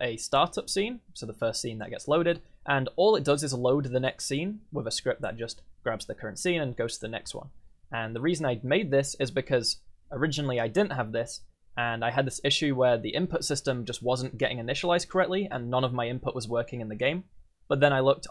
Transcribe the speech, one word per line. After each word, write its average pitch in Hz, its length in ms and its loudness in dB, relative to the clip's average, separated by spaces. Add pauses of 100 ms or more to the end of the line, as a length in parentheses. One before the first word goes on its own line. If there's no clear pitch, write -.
a 117 160 -4
startup - 520 0
scene, 226 300 -2 (140)
so - 120 -12
the 107 80 -10
first 113 280 -2
scene 110 180 -6
that 98 100 -8
gets - 200 -8
loaded, 170 320 2 (260)
and 139 300 0
all 208 180 6
it 151 80 2
does 143 200 4
is 135 100 -2
load 131 320 4
the 127 160 0
next - 240 -2
scene 180 340 -2 (140)
with 120 140 -4
a 110 40 -4
script - 300 -2
that 110 160 -4
just 113 240 -8 (200)
grabs 113 240 -4
the 110 100 -8
current 104 220 -10
scene 175 240 0
and 127 140 -2
goes 117 200 -2
to - 60 -10
the 110 60 -6
next - 260 -8
one. - 140 -10 (420)
And 113 240 -4
the 117 60 -4
reason 156 260 0
I 123 180 0
made 143 280 2
this 139 260 2
is 131 140 0
because 131 460 0 (340)
originally 139 480 0
I 117 80 2
didn't 143 240 2
have 113 220 -4
this, 117 260 -4 (380)
and 117 260 0
I 117 80 2
had 135 160 2
this - 160 -8
issue 143 320 2
where 123 220 6
the 107 180 -4
input 175 300 0
system 131 400 -2
just 120 180 -8
wasn't 123 340 0
getting 123 200 0
initialized 147 500 0
correctly, 185 420 2
and 120 200 -4
none 127 160 4
of 123 80 0
my 120 160 -2
input 127 260 -4
was 107 140 -6
working 117 320 -2
in 107 80 -8
the 107 80 -8
game. 147 260 0 (460)
But 143 100 2
then 143 140 6
I 131 80 4
looked 135 300 4